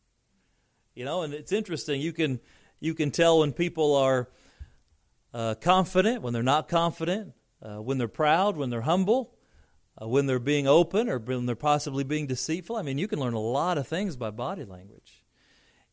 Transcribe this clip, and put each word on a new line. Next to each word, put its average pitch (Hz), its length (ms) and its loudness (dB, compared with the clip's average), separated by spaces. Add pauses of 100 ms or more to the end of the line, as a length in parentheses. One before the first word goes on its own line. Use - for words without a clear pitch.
(960)
You 120 80 -10
know, 165 180 -4
and 147 100 -6
it's 147 200 -8
interesting. 151 480 -2
You 160 120 -2
can, 139 280 -2 (400)
you 160 120 -2
can 151 200 -2
tell 165 260 6
when 151 140 4
people 165 420 2
are, 131 340 4 (1040)
uh, 113 220 -2
confident, 185 680 2
when 123 100 -4
they're 117 100 -2
not 139 260 2
confident, 170 640 -2 (280)
uh, 107 180 -12
when 127 180 -2
they're 120 100 -2
proud, 170 480 2
when 135 140 -4
they're 117 100 -2
humble, 190 520 0 (680)
uh, 113 80 -8
when 139 180 2
they're 127 140 0
being 143 260 0
open, 175 420 4
or 139 100 -2
when 123 280 -4
they're 120 80 -2
possibly 147 480 -2
being 147 240 -4
deceitful. 160 480 -6
I 220 80 -4
mean, 139 160 -4
you 185 80 -2
can 170 140 -4
learn 123 140 -2
a 110 60 -2
lot 147 380 0
of 135 80 -4
things 175 300 -4
by 117 140 -6
body 131 340 -8
language. 98 600 -20 (680)